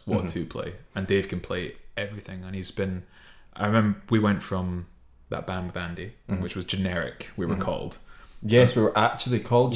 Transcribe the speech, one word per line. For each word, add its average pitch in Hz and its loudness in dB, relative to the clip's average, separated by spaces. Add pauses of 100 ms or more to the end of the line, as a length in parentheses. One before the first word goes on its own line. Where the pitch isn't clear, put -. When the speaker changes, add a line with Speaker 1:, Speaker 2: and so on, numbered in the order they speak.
Speaker 1:
what 101 0
Speaker 2:
Mm-hmm. - -4 (120)
Speaker 1:
to 80 -2
play. 76 -8 (220)
And 95 -4
Dave 98 2
can 92 -4
play 90 -6 (200)
everything. 101 -10
And 92 -10
he's 95 -6
been, 92 -4 (520)
I 98 -2
remember 107 4
we 113 6
went 104 4
from 90 -4 (420)
that - -6
band 92 -4
with 87 -8
Andy, 87 -8 (160)
Speaker 2:
Mm-hmm. 95 -2
Speaker 1:
which 90 -6
was 90 -6
Generic, 90 -4
we 92 -2
were 85 0
Speaker 2:
Mm-hmm. 92 -2
Speaker 1:
called. - -4 (480)
Speaker 2:
Yes, 120 8
we 117 6
were - 4
actually 117 2
called 120 4